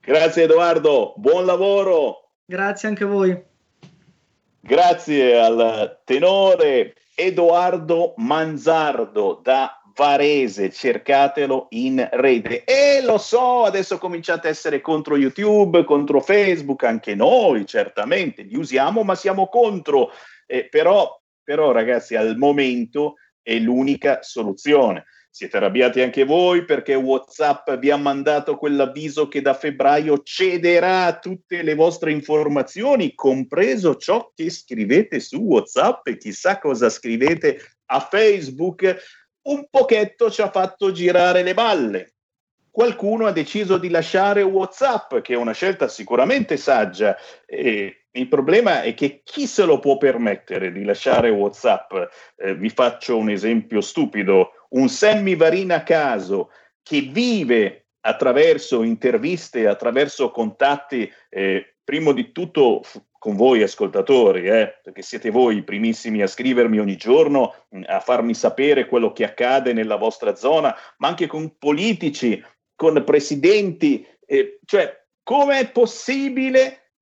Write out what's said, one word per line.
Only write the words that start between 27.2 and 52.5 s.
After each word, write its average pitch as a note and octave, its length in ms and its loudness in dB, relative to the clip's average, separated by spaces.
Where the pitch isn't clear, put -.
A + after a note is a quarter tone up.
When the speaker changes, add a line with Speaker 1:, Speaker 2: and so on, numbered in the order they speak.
Speaker 1:
vi C3+ 120 2
ha C#3+ 60 2
mandato C#3+ 600 -2
quell'avviso D3 720 -2
che C#3+ 120 -4
da C3+ 140 0
febbraio C#3+ 680 0
cederà F3 960 0
tutte F#3 440 -10
le D#3 120 -2
vostre D#3+ 380 0
informazioni, D3+ 1040 -2
compreso D#3+ 840 0
ciò - 380 -4
che E3 160 -6
scrivete B2+ 720 -2
su - 180 -12
WhatsApp E3+ 680 0
e A2+ 120 -8
chissà F3+ 400 -4
cosa A#2+ 320 0
scrivete C#3+ 720 -2
a C3 140 -2
Facebook. F#3 1200 -2
Un C#4+ 240 -6
pochetto A3+ 580 2
ci G#3 140 -4
ha F#3+ 80 -2
fatto F#3+ 400 -2
girare F3+ 540 2
le F#3 100 -2
balle. D3 600 -2
Qualcuno A3 580 0
ha G3+ 40 2
deciso F#3 480 -2
di F3+ 120 -6
lasciare F#3+ 520 0
WhatsApp, F#3+ 800 -2
che - 140 -6
è - 20 -2
una A#2+ 160 -4
scelta F3+ 340 -4
sicuramente C#3 720 -2
saggia. G#2 600 0
E G#2 640 -6
il B2+ 160 -8
problema D#3 560 2
è - 120 -4
che - 280 -6
chi C#4+ 240 -8
se - 180 0
lo D#3+ 140 2
può C#3 200 0
permettere A2+ 760 -2
di G2 100 -10
lasciare A#2+ 480 0
WhatsApp? G#2 640 -2
Eh, F#2+ 220 -6